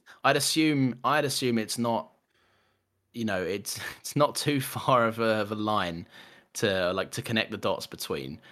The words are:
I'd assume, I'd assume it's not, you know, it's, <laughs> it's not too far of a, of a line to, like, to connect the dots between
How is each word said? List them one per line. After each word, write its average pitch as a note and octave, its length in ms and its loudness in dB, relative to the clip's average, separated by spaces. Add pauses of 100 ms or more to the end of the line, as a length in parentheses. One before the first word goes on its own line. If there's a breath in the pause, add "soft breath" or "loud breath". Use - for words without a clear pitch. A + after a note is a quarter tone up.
(240 loud breath)
I'd C#3 140 6
assume, C#3 640 2
I'd C#3+ 220 2
assume B2+ 320 0
it's A2 200 -4
not, A#2 320 -2 (1040)
you A#2 120 -6
know, G2 180 0
it's, F#2+ 340 -6 (120)
<laughs> - 100 -16
it's - 160 -8
not D3 200 2
too D3 260 0
far B2+ 440 2
of A2+ 140 0
a, A2 220 2
of G#2 100 -2
a A2 40 -4
line G2+ 520 -2 (460 loud breath)
to, F#2 400 2
like, F#2+ 180 -2
to C3 100 -8
connect A2 300 -2
the G#2+ 60 -6
dots G2 300 -4
between C#2+ 520 -8 (120 loud breath)